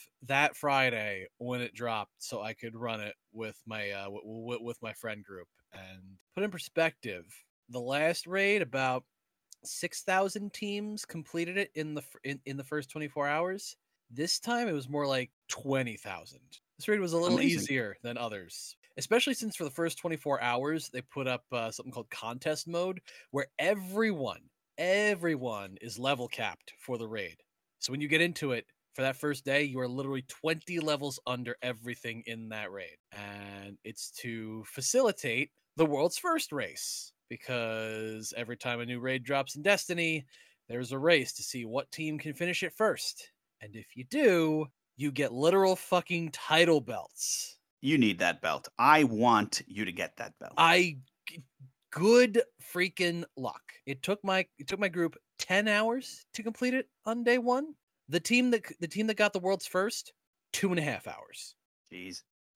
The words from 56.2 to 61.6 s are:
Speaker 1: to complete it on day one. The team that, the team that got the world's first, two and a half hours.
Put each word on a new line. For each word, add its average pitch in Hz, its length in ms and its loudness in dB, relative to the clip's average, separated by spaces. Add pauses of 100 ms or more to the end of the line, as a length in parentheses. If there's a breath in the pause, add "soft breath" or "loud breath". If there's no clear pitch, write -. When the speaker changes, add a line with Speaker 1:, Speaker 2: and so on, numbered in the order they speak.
Speaker 1:
to 226 80 -8
complete 247 320 0
it 262 160 0 (160)
on 233 180 -2
day 240 140 6
one. 254 340 2 (380)
The 165 100 4
team 247 300 6
that, 233 140 4 (140)
the 170 100 -4
team 208 180 0
that 214 100 2
got 208 160 6
the 196 60 0
world's 185 280 2
first, - 460 -2 (400)
two - 160 2
and 180 100 2
a 156 40 2
half 127 240 -2
hours. - 480 -14 (360)